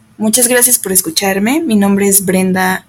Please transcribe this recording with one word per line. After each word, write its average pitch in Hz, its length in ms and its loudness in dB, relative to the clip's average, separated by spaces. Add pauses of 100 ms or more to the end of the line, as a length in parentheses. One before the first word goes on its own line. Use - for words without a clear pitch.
(180)
Muchas 220 280 0
gracias 247 320 2
por 190 140 -4
escucharme. 202 680 -2
Mi 254 120 0
nombre 196 320 2
es 190 200 0
Brenda 185 640 0